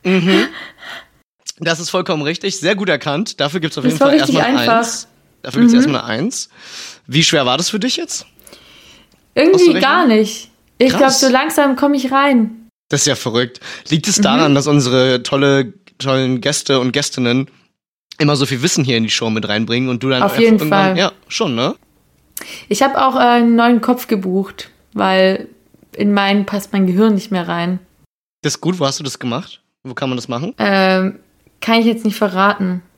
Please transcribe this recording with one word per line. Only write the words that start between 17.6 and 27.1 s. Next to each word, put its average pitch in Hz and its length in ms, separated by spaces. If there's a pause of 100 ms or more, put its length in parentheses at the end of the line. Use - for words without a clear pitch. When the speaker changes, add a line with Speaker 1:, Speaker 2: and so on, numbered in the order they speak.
Speaker 1:
immer 147 180
so 131 100
viel 127 160
Wissen 160 220
hier 123 120
in 113 60
die 107 80
Show - 180
mit 110 180
reinbringen 113 440
und 123 120
du 131 60
dann 127 140
Speaker 2:
Auf 196 100
Speaker 1:
einfach - 100
Speaker 2:
jeden 226 160
Speaker 1:
irgendwann 190 360
Speaker 2:
Fall. 170 40
Speaker 1:
Ja, 190 140 (160)
schon, 160 260
ne? 139 200 (960)
Speaker 2:
Ich 202 120
hab 262 140
auch, 262 200
äh, - 20
einen 240 380
neuen 233 260
Kopf 247 240
gebucht, 190 640 (240)
weil 190 540 (460)
in 202 200
meinen 202 320
passt - 260
mein 196 140
Gehirn 202 280